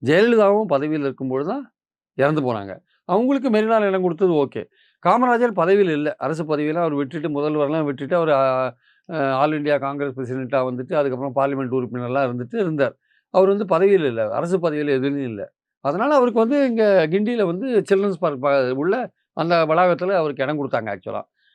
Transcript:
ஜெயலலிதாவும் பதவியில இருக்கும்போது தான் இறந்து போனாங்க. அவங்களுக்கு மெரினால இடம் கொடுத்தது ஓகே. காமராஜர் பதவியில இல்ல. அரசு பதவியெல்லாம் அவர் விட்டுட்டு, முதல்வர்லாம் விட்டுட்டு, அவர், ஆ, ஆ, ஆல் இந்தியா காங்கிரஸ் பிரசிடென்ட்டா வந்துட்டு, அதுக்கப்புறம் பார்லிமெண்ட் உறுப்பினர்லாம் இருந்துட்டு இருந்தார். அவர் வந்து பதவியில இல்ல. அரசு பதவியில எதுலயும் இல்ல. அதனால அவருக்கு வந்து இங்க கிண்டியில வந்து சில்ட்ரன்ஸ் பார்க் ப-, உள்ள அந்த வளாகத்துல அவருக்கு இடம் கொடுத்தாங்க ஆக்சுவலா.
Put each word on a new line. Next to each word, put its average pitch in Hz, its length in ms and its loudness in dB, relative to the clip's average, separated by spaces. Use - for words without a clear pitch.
ஜெயலலிதாவும் 208 640 4
பதவியில 151 400 0
இருக்கும்போது 135 380 -4
தான் 254 280 -8
இறந்து 139 400 0
போனாங்க. 98 240 -8
அவங்களுக்கு 254 460 0
மெரினால 214 380 2
இடம் 190 140 0
கொடுத்தது 180 300 2
ஓகே. 135 300 0
காமராஜர் 240 500 2
பதவியில 185 360 2
இல்ல. 147 260 -2
அரசு 156 260 -4
பதவியெல்லாம் 156 420 -2
அவர் 151 80 -2
விட்டுட்டு, 143 340 -4
முதல்வர்லாம் 151 560 -2
விட்டுட்டு, 143 320 -4
அவர், 165 120 0
ஆ, 131 460 2
ஆ, 165 40 -6
ஆல் 147 260 2
இந்தியா 147 220 0
காங்கிரஸ் 139 400 -6
பிரசிடென்ட்டா 131 420 -4
வந்துட்டு, 127 240 -8
அதுக்கப்புறம் 135 420 -2
பார்லிமெண்ட் 135 360 -2
உறுப்பினர்லாம் 123 560 -2
இருந்துட்டு 123 280 -8
இருந்தார். 156 400 -2
அவர் 190 180 4
வந்து 202 160 0
பதவியில 180 420 2
இல்ல. 113 240 -2
அரசு 165 280 -2
பதவியில 151 400 -2
எதுலயும் 139 340 -2
இல்ல. 101 200 -10
அதனால 202 340 0
அவருக்கு 247 260 2
வந்து 269 280 2
இங்க 208 420 4
கிண்டியில 214 340 0
வந்து 196 460 0
சில்ட்ரன்ஸ் 196 300 0
பார்க் 147 200 -2
ப-, 135 340 2
உள்ள 170 360 -2
அந்த 165 340 2
வளாகத்துல 175 440 2
அவருக்கு 151 320 0
இடம் 143 220 -2
கொடுத்தாங்க 110 320 -4
ஆக்சுவலா. 101 260 -10